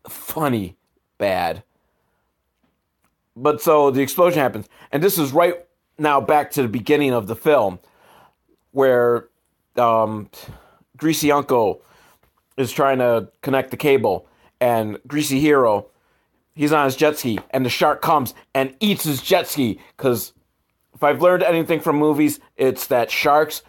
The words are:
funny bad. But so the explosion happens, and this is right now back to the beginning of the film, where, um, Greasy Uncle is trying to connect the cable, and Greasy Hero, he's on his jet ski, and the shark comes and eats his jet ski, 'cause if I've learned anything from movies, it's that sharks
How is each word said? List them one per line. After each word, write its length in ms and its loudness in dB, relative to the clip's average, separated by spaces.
funny 680 -6
bad. 460 -2
But 260 -2
so 280 4
the 120 2
explosion 380 2
happens, 280 -4
and 100 -2
this 160 2
is 140 -2
right 320 0
now 220 0
back 320 0
to 100 -2
the 60 -2
beginning 440 0
of 140 -2
the 100 -8
film, 420 0
where, 560 2
um, 520 0
Greasy 360 0
Uncle 500 0
is 140 -4
trying 280 0
to 300 0
connect 300 -4
the 60 -10
cable, 500 0
and 380 -2
Greasy 320 -2
Hero, 460 2
he's 180 -2
on 120 2
his 100 -2
jet 240 0
ski, 220 -4
and 160 -2
the 40 -4
shark 320 0
comes 320 -2
and 240 -2
eats 260 -2
his 160 -4
jet 280 -2
ski, 320 -4
'cause 360 -2
if 80 -20
I've 180 2
learned 220 4
anything 380 0
from 160 -2
movies, 420 0
it's 300 -2
that 240 0
sharks 580 0